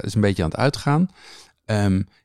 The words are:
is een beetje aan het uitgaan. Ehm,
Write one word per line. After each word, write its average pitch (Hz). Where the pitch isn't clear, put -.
is -
een 107
beetje 101
aan 82
het -
uitgaan. 147
Ehm, 101